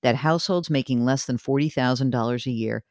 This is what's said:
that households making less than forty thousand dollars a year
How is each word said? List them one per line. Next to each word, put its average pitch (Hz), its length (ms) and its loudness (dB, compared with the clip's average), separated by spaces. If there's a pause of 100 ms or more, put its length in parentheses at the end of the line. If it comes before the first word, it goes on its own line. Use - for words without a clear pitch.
that 120 140 4
households 165 540 0
making 131 340 0
less 131 220 0
than 123 140 -2
forty 139 280 0
thousand 127 440 0
dollars 120 360 -2
a 131 40 -4
year 113 400 -4